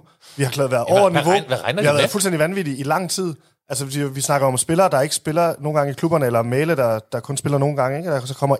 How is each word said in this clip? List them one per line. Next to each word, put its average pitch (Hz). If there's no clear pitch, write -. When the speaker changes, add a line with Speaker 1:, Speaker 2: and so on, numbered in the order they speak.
Speaker 1:
Vi 139
har 127
klaret 131
været 120
Speaker 2:
Ja, 170
Speaker 1:
over 196
Speaker 2:
hvad, 160
Speaker 1:
niveau. 165
Speaker 2:
hvad 196
regn-, 151
hvad 123
regner 123
Speaker 1:
Vi 147
har 147
Speaker 2:
de -
Speaker 1:
været -
Speaker 2:
med? -
Speaker 1:
fuldstændig 185
vanvittige 160
i 139
lang 160
tid. 175
Altså, 139
vi, 139
vi 135
snakker 139
om 127
spillere, 175
der 135
ikke 151
spiller 165
nogle 151
gange 143
i 131
klubberne, 160
eller 117
Mæle, 139
der, 117
der 123
kun 139
spiller 143
nogle 143
gange, 135
ikke? 170
Der 131
så 131
kommer 139